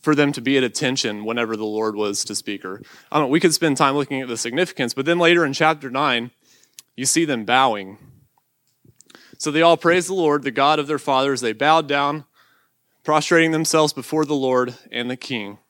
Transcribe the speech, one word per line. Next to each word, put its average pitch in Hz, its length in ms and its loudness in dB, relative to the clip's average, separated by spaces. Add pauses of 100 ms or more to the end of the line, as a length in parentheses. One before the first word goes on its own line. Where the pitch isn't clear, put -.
for 151 120 2
them 143 180 2
to 120 100 -8
be 135 160 0
at 131 60 2
attention 120 600 -4
whenever 113 320 -4
the 110 80 -6
Lord 107 320 -2
was 104 300 -4
to 104 80 -10
speak. 101 280 -10
Or, 95 200 -12 (280)
I 147 60 -4
don't 147 120 0
know, 135 40 0
we 160 80 2
could 160 140 2
spend 147 240 0
time 139 160 2
looking 139 260 -2
at 127 80 -10
the 120 80 -6
significance, 127 560 -2
but 135 140 -4
then 175 120 2
later 170 280 4
in 139 80 -4
chapter 156 340 0
nine, 123 420 -2 (640)
you 131 120 -6
see 165 180 2
them 120 220 -2
bowing. 110 500 2 (1400)
So 151 120 -4
they 156 120 2
all 170 160 8
praised 175 320 2
the 190 40 -2
Lord, 147 280 2
the 139 80 -2
God 143 280 2
of 143 100 -4
their 147 100 -2
fathers. 135 420 0
They 113 140 -2
bowed 151 340 2
down, 143 380 -2 (760)
prostrating 160 500 2
themselves 156 420 2
before 151 320 -4
the 147 80 -2
Lord 127 400 0 (180)
and 120 180 -6
the 127 60 -6
king. 104 400 -10 (120)